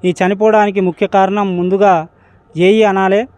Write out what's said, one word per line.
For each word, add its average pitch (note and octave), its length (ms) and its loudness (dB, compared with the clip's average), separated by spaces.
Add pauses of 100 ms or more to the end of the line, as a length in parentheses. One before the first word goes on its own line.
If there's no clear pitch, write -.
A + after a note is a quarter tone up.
ఈ F3+ 60 0
చనిపోవడానికి G3+ 680 0
ముఖ్య F#3 260 -2
కారణం G3 500 0
ముందుగా F#3 500 0 (500)
ఏఈ G3+ 260 2
అనాలే. G3 440 0 (100)